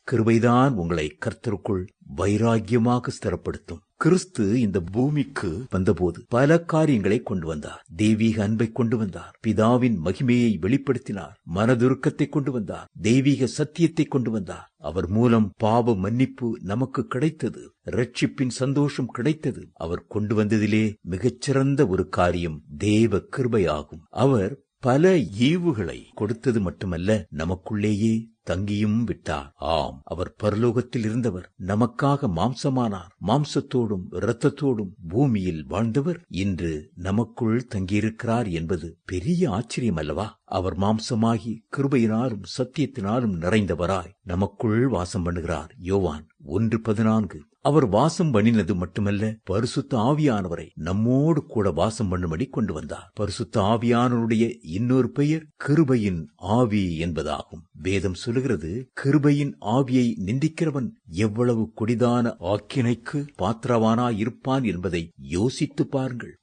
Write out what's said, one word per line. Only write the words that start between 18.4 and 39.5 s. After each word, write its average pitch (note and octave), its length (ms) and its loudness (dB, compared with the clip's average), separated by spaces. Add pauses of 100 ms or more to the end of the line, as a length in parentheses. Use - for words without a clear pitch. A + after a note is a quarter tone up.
சந்தோஷம் C3+ 600 0
கிடைத்தது. C3 640 -4
அவர் E2 320 -6
கொண்டு G#2 380 0
வந்ததிலே G#2+ 560 2
மிகச்சிறந்த C3 840 0
ஒரு F#2 220 0
காரியம் F2 540 0 (160)
தேவ G#2 400 4
கிருபையாகும். F2 840 -2 (100)
அவர் B2 500 0 (180)
பல D#3 400 4
ஈவுகளை A2 840 0 (120)
கொடுத்தது A2+ 460 0
மட்டுமல்ல, F#2 680 -2 (100)
நமக்குள்ளேயே G#2 920 -2 (200)
தங்கியும் G#2 580 0
விட்டார். D#2 500 -6
ஆம், C#2 500 -2
அவர் - 380 -8
பரலோகத்தில் A2+ 600 0
இருந்தவர் G#2+ 480 -4 (140)
நமக்காக A#2+ 600 0
மாம்சமானார். G#2 840 -2 (160)
மாம்சத்தோடும் A#2+ 840 0
இரத்தத்தோடும் G#2+ 840 0 (160)
பூமியில் F#2 580 0
வாழ்ந்தவர் A#2 640 -2
இன்று E2+ 640 -4
நமக்குள் A2 800 -2
தங்கியிருக்கிறார் G#2+ 760 -2
என்பது E2 540 -4
பெரிய C#3 460 -2
ஆச்சரியம் G#2+ 460 -2